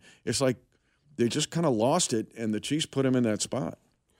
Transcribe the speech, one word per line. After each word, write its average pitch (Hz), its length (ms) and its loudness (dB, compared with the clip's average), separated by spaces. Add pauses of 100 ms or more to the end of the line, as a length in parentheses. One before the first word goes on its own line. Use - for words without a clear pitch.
(240)
It's - 160 -2
like 131 180 2 (580)
they 117 120 2
just 139 220 -2
kinda 165 220 0
lost 127 420 2
it, 110 240 -2
and 110 160 -2
the 104 60 -2
Chiefs 156 260 -2
put 139 180 -2
him 131 120 2
in 123 80 4
that 107 180 0
spot. - 380 -6 (400)